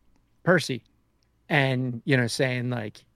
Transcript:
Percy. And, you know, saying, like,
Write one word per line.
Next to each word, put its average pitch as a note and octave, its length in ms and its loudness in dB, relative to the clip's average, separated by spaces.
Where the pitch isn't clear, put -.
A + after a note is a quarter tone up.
Percy. C#3 380 0
And, C3 560 0
you C#3 120 4
know, A#2+ 100 2
saying, B2+ 420 -4
like, A2+ 340 -8